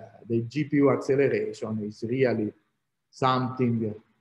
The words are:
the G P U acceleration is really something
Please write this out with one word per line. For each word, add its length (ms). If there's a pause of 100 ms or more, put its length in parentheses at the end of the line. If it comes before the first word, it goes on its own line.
(280)
the 140
G 200
P 140
U 160
acceleration 880
is 260
really 440 (580)
something 840 (280)